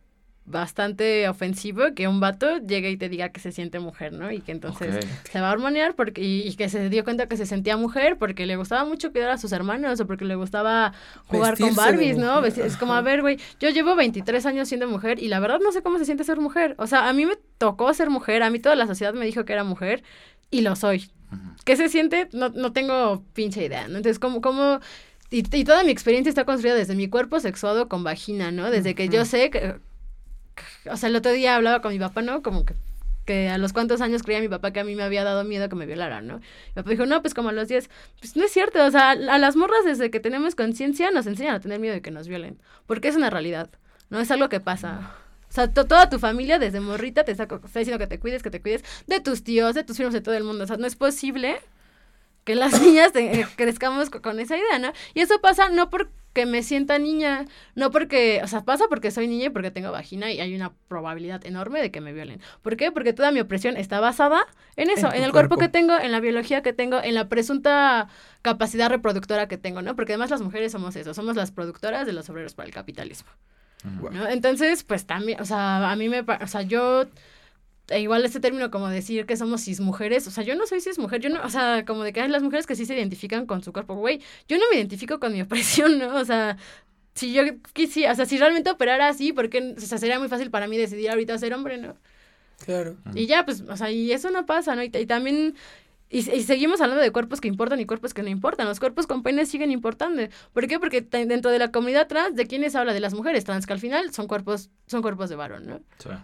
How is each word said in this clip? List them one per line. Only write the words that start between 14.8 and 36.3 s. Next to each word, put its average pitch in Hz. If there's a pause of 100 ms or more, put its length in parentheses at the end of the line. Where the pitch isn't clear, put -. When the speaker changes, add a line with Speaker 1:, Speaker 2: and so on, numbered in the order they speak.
Speaker 1:
mujer 226
y 226
la 196
verdad 233
no 403
sé 349
cómo 359
se 311
siente 294
ser 311
mujer. 302
O 220
sea, 254
a 254
mí 285
me 403 (240)
tocó 226
ser 311
mujer, 233
a 226
mí 233
toda 285
la 233
sociedad 202
me 240
dijo 226
que 214
era 208
mujer 196 (480)
y 247
lo 202
soy. 196 (200)
Speaker 2:
Ujú. 190 (220)
Speaker 1:
¿Qué 262
se 320
siente? 330
No, 254
no 247
tengo 254 (100)
pinche 208
idea, 131
¿no? 175
Entonces, 226
¿cómo, 254
cómo? 269 (500)
Y, 233 (120)
y 285
toda 320
mi 320
experiencia 254
está 285
construida 247
desde 190
mi 196
cuerpo 247
sexuado 214
con 180
vagina, 175
¿no? 180
Desde 190
que 190
yo 220
Speaker 3:
Ujú. 233
Speaker 1:
sé 254
que, 190 (1160)
o 226
sea, 240
el 226
otro 233
día 254
hablaba 233
con 214
mi 196
papá, 190
¿no? 254
Como 190
que, - (520)
que 196
a 185
los 190
cuantos 233
años 233
creía 214
mi 220
papá 190
que 202
a -
mí 208
me 202
había 196
dado 202
miedo 202
que 185
me 165
violaran, 147
¿no? 135